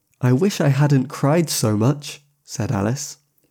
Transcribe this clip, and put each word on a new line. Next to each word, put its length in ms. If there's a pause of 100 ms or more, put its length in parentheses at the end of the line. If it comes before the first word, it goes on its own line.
(200)
"I 140
wish 260
I 100
hadn't 500
cried 300
so 280
much," 480 (180)
said 280
Alice, 460 (340)